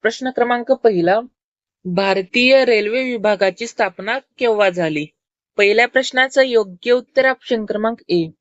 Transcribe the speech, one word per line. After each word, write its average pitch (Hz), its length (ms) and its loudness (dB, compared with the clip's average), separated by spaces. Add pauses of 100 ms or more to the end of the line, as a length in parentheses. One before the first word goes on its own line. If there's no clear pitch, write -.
प्रश्न 240 280 -6
क्रमांक 240 420 -2
पहिला, 202 480 2 (640)
भारतीय 196 800 2
रेल्वे 226 380 0
विभागाची 208 640 -2
स्थापना 214 520 -4
केव्हा 214 500 0
झाली? 160 360 -4 (520)
पहिल्या 214 300 2
प्रश्नाचं 262 540 0
योग्य 226 500 0
उत्तर 254 380 0
ऑप्शन 233 360 -4
क्रमांक 214 320 -4 (120)
ए 165 200 0 (120)